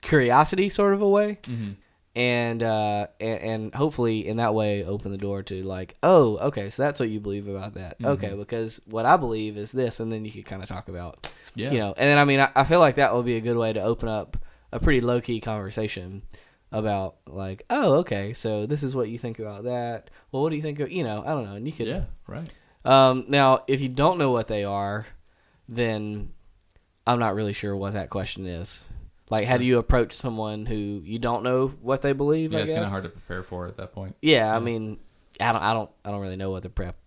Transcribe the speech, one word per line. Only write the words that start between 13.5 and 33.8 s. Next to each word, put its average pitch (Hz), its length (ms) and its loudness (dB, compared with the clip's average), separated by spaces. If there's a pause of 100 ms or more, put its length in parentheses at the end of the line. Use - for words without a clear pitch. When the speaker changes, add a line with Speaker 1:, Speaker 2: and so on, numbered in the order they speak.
Speaker 1:
way 113 160 2
to 107 100 -2
open 113 260 0
up 107 280 -4 (360)
a 120 80 -4
pretty 143 200 4
low-key 120 380 0
conversation 104 840 -6 (500)
about, 104 460 -2 (100)
like, 95 420 -8
"Oh, 233 280 4
okay, 107 340 -2
so 107 340 -2
this 143 160 -4
is 135 140 -4
what 120 140 -2
you 120 80 -10
think 117 200 -8
about 107 260 -10
that. 120 460 -6 (220)
Well, 131 100 -2
what 160 80 2
do 156 60 -4
you 151 60 -6
think 147 180 -6
of," 135 100 -4
you 175 140 -4
know, 107 200 -4
I - 40 -6
don't 143 160 -2
know, 101 100 -10
and 110 120 -8
you 156 60 -6
could - 140 -4
Speaker 2:
Yeah, 156 180 -4 (220)
right. 165 220 -10 (360)
Speaker 1:
Um, 131 440 6
now, 135 400 6
if 131 120 2
you 139 100 -2
don't 151 280 4
know 139 140 4
what 117 160 0
they 104 160 -2
are, 101 420 -2 (600)
then 107 640 -2 (760)
I'm 120 140 4
not 107 160 2
really 104 160 -2
sure 101 240 -4
what 98 160 -4
that 98 180 -6
question 95 340 -6
is. 87 420 -8 (440)
Like, 110 140 0
how 123 120 2
Speaker 2:
Sure. - 20 4
Speaker 1:
do 127 80 2
you 127 100 6
approach 117 380 4
someone 110 500 -4
who 104 400 -4
you 107 140 -6
don't 117 240 -2
know 127 260 2 (140)
what 135 180 0
they 139 140 0
believe, 156 400 0
Speaker 2:
Yeah, 156 60 2
Speaker 1:
I - 20 0
Speaker 2:
it's 156 80 -2
kinda - 140 0
Speaker 1:
guess? 101 60 -2
Speaker 2:
hard 95 140 -2
to 82 60 -8
prepare - 320 -10
for 90 240 -10
at 87 100 -12
that - 160 -14